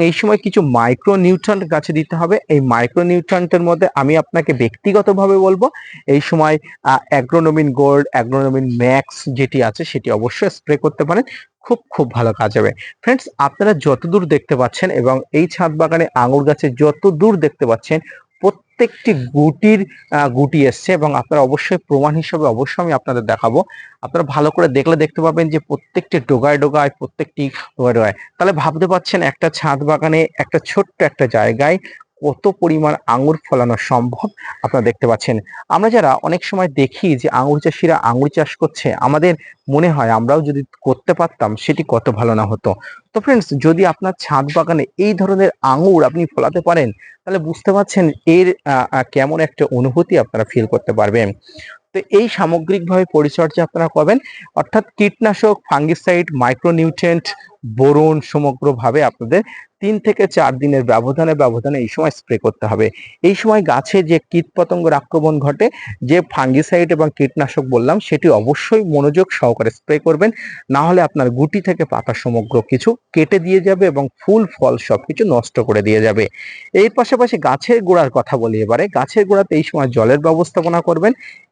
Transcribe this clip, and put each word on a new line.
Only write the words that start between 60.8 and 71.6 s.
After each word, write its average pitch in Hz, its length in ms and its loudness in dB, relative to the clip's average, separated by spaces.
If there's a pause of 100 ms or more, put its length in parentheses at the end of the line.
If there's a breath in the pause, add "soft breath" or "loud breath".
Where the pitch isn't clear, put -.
ব্যবধানে 135 500 0
ব্যবধানে 135 440 0
এই 120 100 -4
সময় 156 220 -2
স্প্রে - 280 -4
করতে - 280 -2
হবে। 107 240 0 (320 loud breath)
এই 190 120 4
সময় 214 280 2
গাছে 156 400 0
যে 160 160 2 (120)
কীটপতঙ্গের 170 640 -2
আক্রমণ 151 460 0
ঘটে, 143 280 0 (360 loud breath)
যে 147 180 2 (100)
ফাঙ্গিসাইড 156 640 0
এবং 156 240 2
কীটনাশক 139 540 -2
বললাম 127 300 2
সেটি 160 280 0
অবশ্যই 143 560 2
মনোযোগ 147 460 0
সহকারে 113 400 0
স্প্রে - 280 -2
করবেন, 165 320 0 (400 loud breath)
না 139 120 0
হলে 180 200 4
আপনার 143 280 0
গুটি 147 300 -2